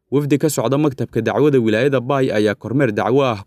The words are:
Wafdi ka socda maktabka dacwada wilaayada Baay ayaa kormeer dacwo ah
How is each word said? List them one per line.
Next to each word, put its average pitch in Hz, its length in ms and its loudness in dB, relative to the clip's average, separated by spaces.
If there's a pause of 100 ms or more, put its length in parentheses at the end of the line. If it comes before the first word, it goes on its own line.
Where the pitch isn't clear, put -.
(120)
Wafdi 143 260 2
ka 160 120 0
socda 131 280 -2
maktabka 131 460 -2
dacwada 131 340 2
wilaayada 120 420 2
Baay 135 300 -2
ayaa 104 240 0
kormeer 117 380 -2
dacwo 107 320 0
ah 117 220 -2